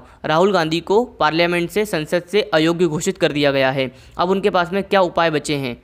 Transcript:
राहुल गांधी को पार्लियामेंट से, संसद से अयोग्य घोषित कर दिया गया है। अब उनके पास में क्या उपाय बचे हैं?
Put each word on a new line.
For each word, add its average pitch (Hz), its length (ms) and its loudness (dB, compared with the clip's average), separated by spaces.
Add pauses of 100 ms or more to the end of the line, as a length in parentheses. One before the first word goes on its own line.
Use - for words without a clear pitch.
(240)
राहुल 170 280 2
गांधी 165 300 0
को 208 220 2 (160)
पार्लियामेंट 170 500 0
से, 208 160 -2
संसद 170 360 -4
से 202 320 -2
अयोग्य 165 320 2
घोषित 165 320 -4
कर 160 140 2
दिया 143 200 2
गया 135 180 2
है। 131 200 -2 (280)
अब 175 120 0
उनके 196 200 0
पास 175 220 0
में 196 120 -2
क्या 196 180 2
उपाय 165 280 0
बचे 147 260 -2
हैं? 127 280 -6